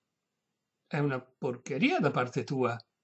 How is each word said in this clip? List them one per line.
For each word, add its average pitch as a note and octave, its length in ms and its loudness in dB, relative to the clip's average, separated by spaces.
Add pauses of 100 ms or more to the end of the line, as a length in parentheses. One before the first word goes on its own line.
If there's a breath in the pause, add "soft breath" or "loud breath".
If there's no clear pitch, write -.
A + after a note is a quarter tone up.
(880)
"È D#3 120 -4
una C#3 220 0
porcheria D3 800 -2
da F3 120 4
parte B2 340 0
tua. A#2+ 340 0 (260)